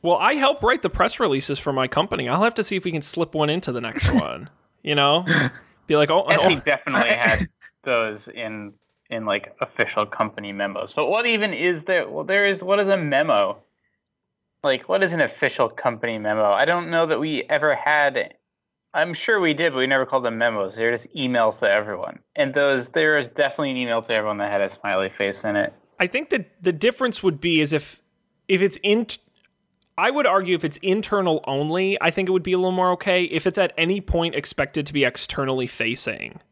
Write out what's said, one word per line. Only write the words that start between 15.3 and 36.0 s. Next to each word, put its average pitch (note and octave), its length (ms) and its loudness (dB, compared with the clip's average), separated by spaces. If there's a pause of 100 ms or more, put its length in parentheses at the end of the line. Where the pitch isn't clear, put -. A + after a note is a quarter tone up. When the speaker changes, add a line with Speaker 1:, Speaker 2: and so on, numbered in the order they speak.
Speaker 3:
company A2+ 520 -4
memo? G#2+ 320 0
I A2 140 4
don't E3+ 260 0
know E3 160 2
that D3 120 0
we D3+ 300 -2
ever D3+ 260 2
had, C#3+ 580 0 (600)
I'm E3 200 0
sure G#3+ 260 0
we D#3+ 140 2
did, D#3 200 0
but C3 60 -2
we C3 80 2
never C3+ 180 2
called B2+ 200 0
them A2+ 120 -2
memos. G#2+ 380 0
They're A2+ 160 0
just A#2 220 -6
emails B2 460 0
to A2 100 2
everyone. G#2 500 -2 (160)
And C#3 180 0
those, C3+ 360 2
there D#3 280 2
is A#2+ 120 -2
definitely C#3 420 -2
an B2+ 60 -4
email A#2 240 0
to A2+ 120 -4
everyone G#2+ 240 0
that G2+ 140 -2
had G2+ 100 2
a G2 80 0
smiley F#2+ 400 -2
face G2 340 -4
in G#2 120 -2
it. - 180 0 (260)
Speaker 1:
I F3+ 80 2
think C4+ 240 -6
that - 300 -4
the F3+ 120 2
difference A#3 500 -2
would D#3+ 160 0
be E3 220 2
is D3+ 120 0
if, - 280 -6 (460)
if F#3 140 2
it's G3 220 0
in, A3 240 2 (920)
I G#3 140 2
would C#4 160 2
argue F#3 280 2
if E3 80 -4
it's D3+ 140 -4
internal F#3+ 720 0
only, D#3+ 540 0
I E3 100 2
think F#3 180 -2
it - 20 2
would F#3 120 2
be F#3 100 0
a F#3 40 2
little F#3 140 2
more F3+ 200 2
okay. F3+ 320 0
If E3 240 -2
it's F3+ 100 0
at F3+ 200 2
any F3+ 240 0
point E3+ 340 -2
expected C#3+ 520 -4
to D3 60 -12
be C#3 120 4
externally C3 600 -4
facing - 720 -6 (120)